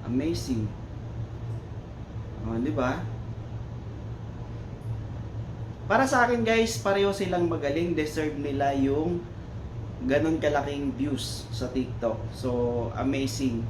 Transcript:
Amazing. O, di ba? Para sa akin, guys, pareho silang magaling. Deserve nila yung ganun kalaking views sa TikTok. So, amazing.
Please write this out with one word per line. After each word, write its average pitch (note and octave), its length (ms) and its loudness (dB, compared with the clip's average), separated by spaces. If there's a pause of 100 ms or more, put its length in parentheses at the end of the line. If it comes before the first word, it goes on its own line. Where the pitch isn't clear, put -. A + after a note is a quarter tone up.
Amazing. B2 640 0 (1800)
O, A2+ 160 -2
di C#3+ 160 0
ba? C3 240 2 (3000)
Para A3+ 160 6
sa B3+ 240 6
akin, A#3+ 160 4
guys, A3+ 380 4
pareho G3 340 4
silang F3 320 2
magaling. D#3+ 480 2
Deserve D3+ 400 0
nila C#3 400 2
yung D3+ 480 4 (800)
ganun D3+ 400 4
kalaking C#3+ 540 2
views C3+ 580 -2
sa B2+ 160 -2
TikTok. A#2 480 0 (160)
So, B2+ 140 -2 (500)
amazing. C3 720 2